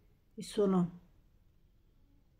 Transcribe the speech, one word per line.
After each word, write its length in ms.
il 100
suo 220
no. 340